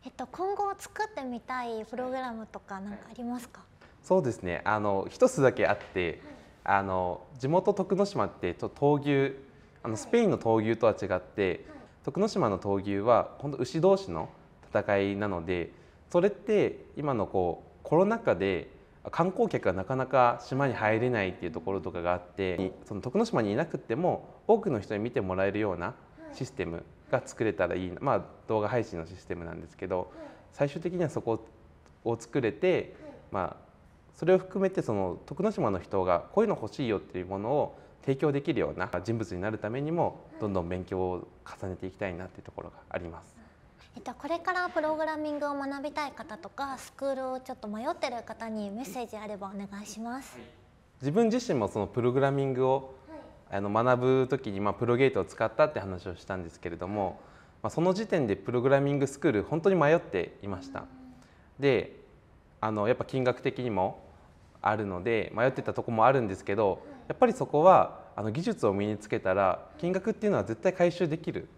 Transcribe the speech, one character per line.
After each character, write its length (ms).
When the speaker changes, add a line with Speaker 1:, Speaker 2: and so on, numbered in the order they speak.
Speaker 1:
え 60
っ 20
と、 160
今 280
後 220
作 320
っ 40
て 80
み 180
た 240
い 220
プ 100
ロ 140
グ 60
ラ 180
ム 140
と 120
か 220
な 80
ん 40
か 160
あ 40
り 100
ま 160
す 80
か？ 120
Speaker 2:
は 60
い。 160
は 60
い。 20
そ 160
う 40
で 80
す 100
ね。 240
あ 140
の、 300
一 200
つ 120
だ 120
け 140
あ 60
っ 40
て、 460
Speaker 1:
は 80
い。 40
Speaker 2:
あ 60
の、 380
地 100
元 260
徳 220
之 160
島 140
っ 40
て 240
ち 100
ょ 40
っ 20
と 280
闘 40
牛、 340
あ 40
の、 60
Speaker 1:
は 20
い。 20
Speaker 2:
ス 100
ペ 140
イ 60
ン 40
の 60
闘 260
牛 160
と 80
は 60
違 120
っ 20
て、 460
Speaker 1:
は 80
い。 40
Speaker 2:
徳 180
之 100
島 180
の 80
闘 240
牛 180
は 400
本 120
当 60
牛 240
同 160
士 120
の 200
戦 260
い 180
な 100
の 180
で、 260
そ 120
れ 80
っ 20
て 540
今 160
の 140
こ 360
う、 200
コ 120
ロ 100
ナ 120
禍 180
で 340
観 200
光 180
客 160
が 80
な 100
か 120
な 100
か 360
島 260
に 60
入 260
れ 100
な 140
い 60
っ 40
て 120
い 40
う 20
と 100
こ 120
ろ 80
と 100
か 100
が 120
あ 40
っ 40
て、 500
そ 100
の 60
徳 160
之 140
島 100
に 100
い 40
な 100
く 120
っ 20
て 160
も 340
多 120
く 100
の 100
人 160
に 40
見 120
て 100
も 140
ら 100
え 60
る 80
よ 140
う 40
な 160
シ 120
ス 60
テ 140
ム 180
が 140
作 180
れ 100
た 140
ら 80
い 120
い 20
な。 60
Speaker 1:
は 40
い。 40
Speaker 2:
ま 100
あ、 80
動 140
画 80
配 140
信 160
の 80
シ 80
ス 100
テ 80
ム 120
な 60
ん 100
で 60
す 80
け 120
ど、 100
Speaker 1:
は 60
い。 40
Speaker 2:
最 160
終 100
的 140
に 80
は 80
そ 120
こ 220
を 100
作 240
れ 120
て、 500
Speaker 1:
は 80
い。 40
Speaker 2:
ま 280
あ、 120
そ 120
れ 100
を 20
含 240
め 80
て 120
そ 120
の 320
徳 160
之 140
島 160
の 80
人 240
が 160
こ 220
う 20
い 40
う 20
の 120
欲 120
し 120
い 20
よ 120
っ 20
て 160
い 60
う 20
も 140
の 120
を 240
提 160
供 140
で 100
き 120
る 60
よ 160
う 40
な 100
人 140
物 180
に 60
な 80
る 80
た 120
め 120
に 100
も、 140
Speaker 1:
は 320
い。 40
Speaker 2:
ど 60
ん 60
ど 80
ん 80
勉 160
強 140
を 280
重 60
ね 80
て 120
い 40
き 60
た 100
い 80
な 100
っ 40
て 80
い 40
う 20
と 80
こ 100
ろ 80
が 60
あ 80
り 120
ま 160
す。 100
Speaker 1:
え 60
っ 40
と、 100
こ 160
れ 100
か 140
ら 160
プ 120
ロ 140
グ 100
ラ 120
ミ 140
ン 80
グ 80
を 60
学 300
び 80
た 160
い 60
方 240
と 100
か、 300
ス 160
ク 120
ー 100
ル 160
を 100
ち 100
ょ 40
っ 20
と 100
迷 180
っ 80
て 160
る 140
方 240
に 220
メ 140
ッ 20
セ 160
ー 60
ジ 100
あ 100
れ 80
ば 180
お 40
願 100
い 20
し 140
ま 220
す。 160
Speaker 2:
は 40
い。 40
自 100
分 160
自 260
身 60
も 80
そ 100
の 100
プ 140
ロ 120
グ 80
ラ 100
ミ 140
ン 80
グ 140
を、 280
Speaker 1:
は 60
い。 40
Speaker 2:
あ 40
の、 80
学 320
ぶ 280
時 220
に、 100
ま 100
あ、 20
プ 120
ロ 100
ゲ 120
ー 60
ト 60
を 60
使 180
っ 100
た 120
っ 80
て 80
話 260
を 80
し 80
た 140
ん 60
で 60
す 120
け 80
れ 80
ど 100
も、 180
Speaker 1:
は 60
い。 20
Speaker 2:
ま 40
あ、 20
そ 120
の 120
時 140
点 200
で 100
プ 140
ロ 100
グ 80
ラ 100
ミ 140
ン 60
グ 80
ス 120
ク 80
ー 60
ル、 100
本 180
当 80
に 60
迷 180
っ 60
て 420
い 60
ま 140
し 100
た。 100
Speaker 1:
う 20
ん。 40
Speaker 2:
で、 400
あ 100
の、 160
や 60
っ 20
ぱ 80
金 220
額 160
的 180
に 120
も 340
あ 120
る 120
の 180
で、 320
迷 120
っ 40
て 120
た 100
と 100
こ 80
も 140
あ 80
る 80
ん 80
で 60
す 100
け 100
ど、 140
Speaker 1:
は 80
い。 20
Speaker 2:
や 60
っ 20
ぱ 80
り 80
そ 120
こ 160
は、 380
あ 60
の、 100
技 120
術 240
を 40
身 140
に 120
つ 120
け 100
た 140
ら、 100
Speaker 1:
は 320
い。 60
Speaker 2:
金 100
額 200
っ 20
て 140
い 20
う 20
の 60
は 80
絶 160
対 100
回 220
収 160
で 80
き 120
る 280